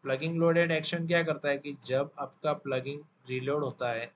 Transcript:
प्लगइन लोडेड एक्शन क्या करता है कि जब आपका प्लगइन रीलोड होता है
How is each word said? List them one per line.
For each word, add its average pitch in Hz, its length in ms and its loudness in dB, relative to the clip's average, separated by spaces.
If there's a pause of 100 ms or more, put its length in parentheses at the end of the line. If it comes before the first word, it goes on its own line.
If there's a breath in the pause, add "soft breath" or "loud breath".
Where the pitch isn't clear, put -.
प्लगइन 143 340 -2
लोडेड 170 340 6
एक्शन 165 340 -2
क्या 170 160 4
करता 147 260 -2
है 139 100 2
कि 143 180 -10 (100)
जब 135 320 0
आपका 147 400 -4
प्लगइन 135 440 -4 (260)
रीलोड 135 360 -2
होता 123 260 -2
है 117 260 -4